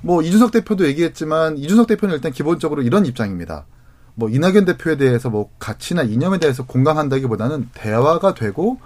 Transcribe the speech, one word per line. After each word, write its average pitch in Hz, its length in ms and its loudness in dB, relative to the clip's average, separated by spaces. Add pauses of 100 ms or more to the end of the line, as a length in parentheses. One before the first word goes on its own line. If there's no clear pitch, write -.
뭐 170 200 2
이준석 196 300 4
대표도 196 360 0
얘기했지만 156 680 -2
이준석 196 300 4
대표는 202 280 0
일단 147 160 -4
기본적으로 147 500 -2
이런 175 240 2
입장입니다. 87 600 -6 (480)
뭐 113 160 -4
이낙연 185 360 4
대표에 165 320 -2
대해서 127 320 0
뭐 104 200 -4 (100)
가치나 165 440 -6
이념에 143 360 0
대해서 135 260 0
공감한다기보다는 135 1080 0
대화가 156 600 0
되고 175 520 -4